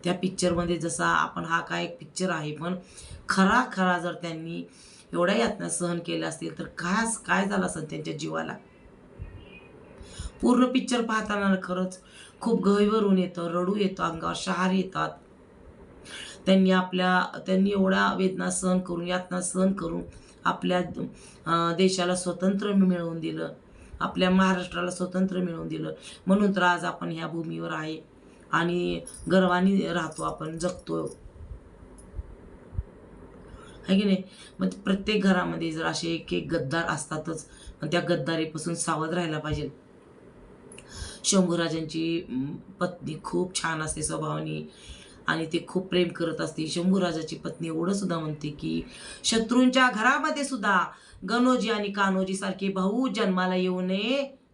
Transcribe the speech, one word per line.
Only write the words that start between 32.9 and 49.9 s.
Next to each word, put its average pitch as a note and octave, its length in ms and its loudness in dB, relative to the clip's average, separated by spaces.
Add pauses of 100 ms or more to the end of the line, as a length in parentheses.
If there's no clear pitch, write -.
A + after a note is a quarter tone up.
है F#3+ 100 6
की G#3+ 60 4
नाही? F#3+ 180 4 (360)
मग F#3+ 100 0 (160)
प्रत्येक G3 380 2
घरामध्ये E3+ 500 2
जर D#3+ 120 -4
असे D#3+ 240 -2
एक E3 260 -4
एक F3 180 -2
गद्दार E3 320 0
असतातच, D#3 600 -6 (360)
मग D#3 80 -4
त्या F3 100 2
गद्दारीपासून D#3+ 760 -2
सावध D#3+ 400 -2
राहायला D#3+ 240 -2
पाहिजे. D3+ 300 -4 (1600)
शंभूराजांची, E3 1040 2
अं, C#3 260 -4 (260)
पत्नी D#3 440 -6
खूप F3+ 300 -2
छान D#3+ 280 -2
असते D#3 200 -4
स्वभावाने D#3 680 -4 (560)
आणि D#3+ 200 -2
ते D#3+ 220 -4
खूप F#3 200 -4
प्रेम F3+ 200 2
करत E3 320 -4
असते. D#3 260 -4
शंभूराजाची F3 680 0
पत्नी E3 320 -8
एवढं E3+ 240 -2
सुद्धा F3+ 260 -2
म्हणते D3+ 320 -6
की D#3+ 320 -4 (420)
शत्रूंच्या B3+ 680 4